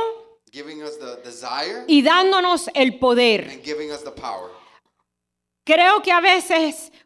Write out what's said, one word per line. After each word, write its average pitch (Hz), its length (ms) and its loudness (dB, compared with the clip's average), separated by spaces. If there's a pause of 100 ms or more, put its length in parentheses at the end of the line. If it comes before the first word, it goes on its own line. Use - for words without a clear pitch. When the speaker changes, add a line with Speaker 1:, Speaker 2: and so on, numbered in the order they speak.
(500)
Speaker 1:
Giving 151 320 -16
us 151 160 -14
the 123 260 -14
desire 123 640 -8
Speaker 2:
y 285 160 6
dándonos 359 720 2
el 262 240 0
poder. 240 520 2
Speaker 1:
and 135 140 -20
giving 151 260 -8
us 147 140 -12
the 143 60 -12
power. 95 400 -12 (1120)
Speaker 2:
Creo 349 380 4
que 381 80 -4
a 349 100 4
veces 339 680 0 (160)